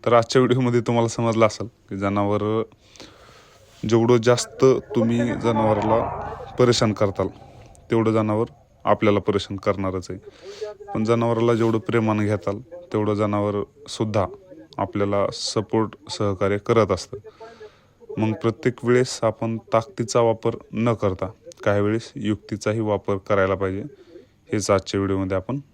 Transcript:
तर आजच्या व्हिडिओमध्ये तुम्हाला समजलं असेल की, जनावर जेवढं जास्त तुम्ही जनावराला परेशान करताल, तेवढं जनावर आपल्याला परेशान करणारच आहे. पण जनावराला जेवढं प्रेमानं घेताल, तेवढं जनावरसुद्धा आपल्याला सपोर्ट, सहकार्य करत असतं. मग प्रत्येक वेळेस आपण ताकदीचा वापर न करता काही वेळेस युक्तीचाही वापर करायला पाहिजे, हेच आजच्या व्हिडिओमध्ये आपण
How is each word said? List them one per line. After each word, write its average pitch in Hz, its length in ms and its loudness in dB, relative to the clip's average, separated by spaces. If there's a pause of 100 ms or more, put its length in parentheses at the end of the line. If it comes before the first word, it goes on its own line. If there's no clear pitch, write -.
तर 113 60 4
आजच्या 120 300 4
व्हिडिओमध्ये 123 380 2
तुम्हाला 117 280 2
समजलं 113 380 2
असेल 104 200 -4 (220)
की, 98 80 -8
जनावर 104 640 0 (1300)
जेवढं 117 280 6
जास्त 120 480 2
तुम्ही 117 540 2
जनावराला 110 880 0 (540)
परेशान 117 340 4
करताल, 98 360 -2 (640)
तेवढं 113 220 2
जनावर 110 340 0 (380)
आपल्याला 101 360 4
परेशान 98 360 -2
करणारच 95 540 -4
आहे. 87 80 -10 (760)
पण 110 100 -2
जनावराला 117 500 2
जेवढं 113 240 2
प्रेमानं 110 460 0
घेताल, 101 340 -2 (340)
तेवढं 107 220 0
जनावरसुद्धा 104 1120 -2 (520)
आपल्याला 101 540 0
सपोर्ट, - 800 -4
सहकार्य 101 480 -2
करत 110 320 2
असतं. 95 260 -4 (1000)
मग 110 140 0
प्रत्येक 113 520 -2
वेळेस 123 380 2
आपण 113 360 -2 (140)
ताकदीचा 113 480 0
वापर 113 300 2 (220)
न 113 200 0
करता 95 340 -2 (380)
काही 101 160 2
वेळेस 107 360 -2
युक्तीचाही 107 640 -4
वापर 101 360 -2
करायला 98 380 0
पाहिजे, 95 280 -4 (680)
हेच 107 180 -2
आजच्या 98 300 0
व्हिडिओमध्ये 95 360 -2
आपण 123 240 -4 (140)